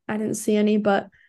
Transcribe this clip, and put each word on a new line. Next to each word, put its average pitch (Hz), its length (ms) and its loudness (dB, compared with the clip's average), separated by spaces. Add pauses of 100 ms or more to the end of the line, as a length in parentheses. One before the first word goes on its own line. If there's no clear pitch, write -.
I 214 120 -6
didn't 214 160 -4
see 214 200 -2
any, 208 220 2
but, 208 320 0 (200)